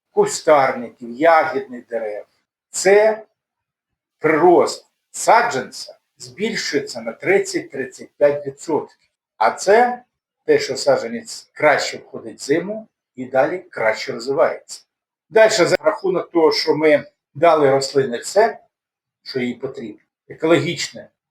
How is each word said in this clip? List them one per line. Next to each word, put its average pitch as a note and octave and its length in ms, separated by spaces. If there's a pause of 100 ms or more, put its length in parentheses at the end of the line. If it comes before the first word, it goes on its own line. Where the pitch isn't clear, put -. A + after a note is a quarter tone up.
(120)
кустарників, C3 1000
ягідних C3+ 760
дерев, A2 380 (440)
це G#3 540 (960)
прирост D#3 680 (240)
саджанця - 840 (200)
збільшується C#3+ 840
на A2+ 100
тридцять-тридцять D3 1080
п'ять C#3+ 300
відсотків. - 640 (280)
А A#2 140
це A#3+ 520 (420)
те, D3+ 140
що B2+ 180
саджанець A#2 760
краще C#3+ 440
входить A#2 420
в - 40
зиму F#3+ 440 (280)
і B2+ 100
далі D3 340
краще A2+ 540
розвивається. C3 720 (440)
Дальше, E3 360
за C#3+ 100
рахунок E3 560
того, D#3+ 200
що D3+ 240
ми D3+ 300 (300)
дали D3+ 360
рослині C3+ 460
все, G#3 420 (640)
що - 160
їй B2 140
потрібно, A#2 480 (280)
екологічне, D#3+ 800 (220)